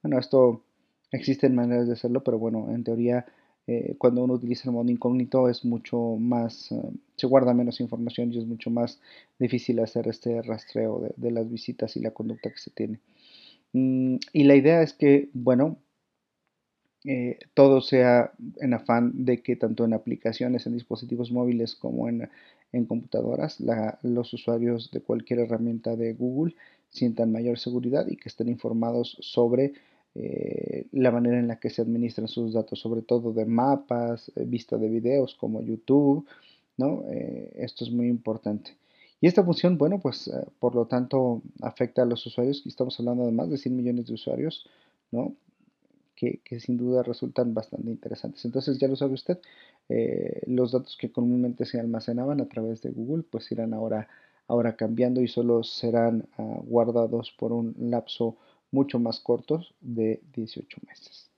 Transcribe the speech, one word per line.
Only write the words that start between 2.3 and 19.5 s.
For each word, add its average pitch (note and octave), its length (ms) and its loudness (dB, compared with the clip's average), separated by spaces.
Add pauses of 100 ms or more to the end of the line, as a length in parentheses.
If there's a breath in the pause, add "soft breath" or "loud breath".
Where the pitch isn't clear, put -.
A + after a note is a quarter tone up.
bueno, A2 340 -4
en A#2 100 -4
teoría, A#2+ 420 0 (420 soft breath)
eh, - 300 -4
cuando B2 260 4
uno B2+ 100 2
utiliza B2 360 -4
el B2 60 -2
modo A#2+ 140 0
incógnito B2 600 2
es - 160 -2
mucho A#2 540 -2
más, A#2 520 -2
eh, - 100 -6 (340)
se - 120 -2
guarda B2+ 260 6
menos A#2+ 260 0
información A#2+ 540 -4
y A#2 60 -4
es A2+ 60 -6
mucho A2+ 240 -8
más A#2 300 -2 (380 loud breath)
difícil A#2+ 420 0
hacer A2+ 280 -2
este A#2 340 -4
rastreo A2+ 580 -4
de, - 160 -6
de A#2+ 160 -4
las A#2 180 -2
visitas A#2 460 -6
y A#2+ 60 -4
la A2+ 100 -4
conducta A2+ 380 -8
que - 100 -12
se - 120 -16
tiene. A2 280 -6 (760 soft breath)
Mm, C3 420 2 (180)
y D3 100 6
la C#3 120 12
idea D#3 260 8
es D#3 120 2
que, C#3+ 400 6
bueno, B2+ 440 2 (1300)
eh, B2 340 -4 (140)
todo C3+ 260 10
sea B2 540 6 (240)
en B2+ 160 0
afán A#2+ 520 2
de A#2+ 160 2
que B2 140 -2